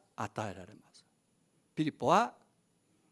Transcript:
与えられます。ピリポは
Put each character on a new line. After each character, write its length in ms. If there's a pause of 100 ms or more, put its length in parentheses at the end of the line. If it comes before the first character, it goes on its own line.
(180)
与 340
え 20
ら 120
れ 80
ま 200
す。 120 (680)
ピ 120
リ 80
ポ 140
は 260 (800)